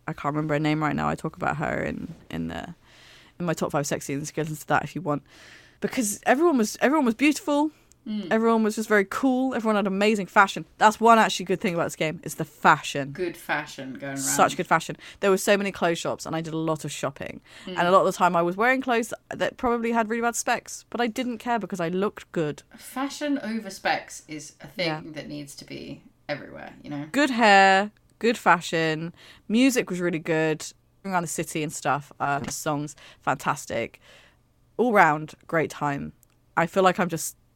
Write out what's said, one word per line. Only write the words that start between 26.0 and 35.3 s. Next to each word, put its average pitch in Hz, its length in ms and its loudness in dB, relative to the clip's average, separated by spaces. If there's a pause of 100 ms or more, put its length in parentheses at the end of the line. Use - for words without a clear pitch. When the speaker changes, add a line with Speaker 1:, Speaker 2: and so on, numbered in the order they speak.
Speaker 2:
everywhere, - 540 -10
you - 80 -14
know? 147 200 -8
Speaker 1:
Good 277 200 2
hair, 202 600 6 (280)
good 233 180 2
fashion, 165 800 0 (340)
music 247 400 4
was 180 120 -4
really 175 180 0
good. 156 440 0 (440)
Around 185 160 -2
the 165 60 -8
city 165 340 -4
and 151 100 -4
stuff, 143 480 -4
uh, 139 300 -2
songs, 151 460 -6 (260)
fantastic. - 760 -4 (800)
All 240 160 2
round, 156 400 4 (140)